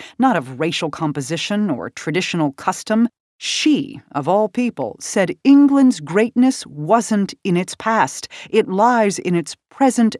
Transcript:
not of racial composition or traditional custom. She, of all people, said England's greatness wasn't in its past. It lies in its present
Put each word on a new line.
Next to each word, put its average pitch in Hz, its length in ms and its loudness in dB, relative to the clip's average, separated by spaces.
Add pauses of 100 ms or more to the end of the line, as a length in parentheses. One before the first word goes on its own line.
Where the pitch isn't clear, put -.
(180)
not 247 180 2
of 127 220 -6
racial 160 300 -4
composition 160 800 -4
or 113 220 -6
traditional 165 600 -4
custom. 220 580 -2 (260)
She, - 640 -2 (120)
of 139 140 -4
all 202 220 2
people, 202 500 -4
said - 460 -2
England's 254 560 6
greatness 233 640 0
wasn't 196 720 0 (100)
in 175 140 0
its 185 160 -6
past. 214 520 -2 (220)
It 220 220 2
lies 214 480 2
in 175 160 -2
its 170 200 -4 (140)
present 240 520 2